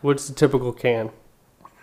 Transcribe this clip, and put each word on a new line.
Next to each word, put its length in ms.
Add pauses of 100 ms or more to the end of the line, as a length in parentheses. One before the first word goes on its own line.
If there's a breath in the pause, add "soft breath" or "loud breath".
What's 260
the 60
typical 380
can? 380 (720 soft breath)